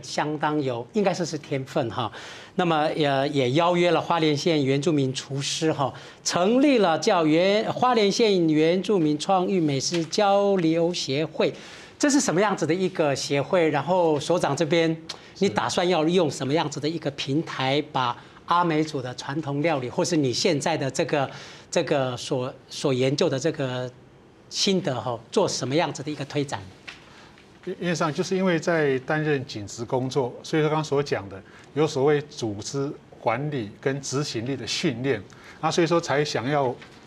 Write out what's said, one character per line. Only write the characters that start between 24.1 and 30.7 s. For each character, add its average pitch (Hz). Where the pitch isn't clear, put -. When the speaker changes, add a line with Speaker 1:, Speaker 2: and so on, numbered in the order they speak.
Speaker 1:
心 190
得 143
哈， 120
做 185
什 -
么 127
样 156
子 139
的 143
一 151
个 143
推 147
展？ 135
Speaker 2:
因-， 185
因 175
为 175
上， 156
就 185
是 190
因 185
为 180
在 156
担 156
任 147
警 104
职 113
工 131
作， 127
所 -
以 156
说 151
刚 151